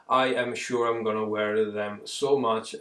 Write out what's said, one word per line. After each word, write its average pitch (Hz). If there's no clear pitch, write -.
I 131
am 123
sure 120
I'm 113
gonna 107
wear 107
them 104
so 143
much, 110